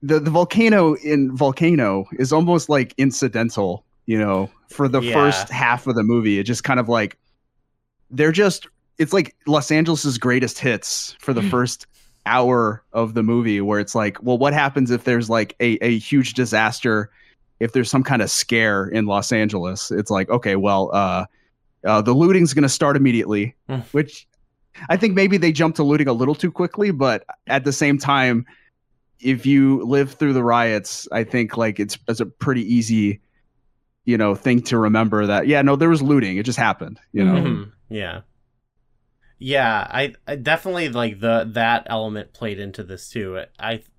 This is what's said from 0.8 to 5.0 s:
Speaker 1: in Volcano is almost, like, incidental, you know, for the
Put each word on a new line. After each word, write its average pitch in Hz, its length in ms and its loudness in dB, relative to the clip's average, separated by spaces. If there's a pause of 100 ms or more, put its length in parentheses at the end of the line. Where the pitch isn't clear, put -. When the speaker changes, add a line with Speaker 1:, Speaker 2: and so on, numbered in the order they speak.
Speaker 1:
in 139 420 0
Volcano 131 760 2
is 127 200 -2
almost, 170 360 2
like, 139 280 0
incidental, 113 880 -2 (220)
you 110 100 0
know, 98 320 0 (200)
for - 180 -2
the 131 140 0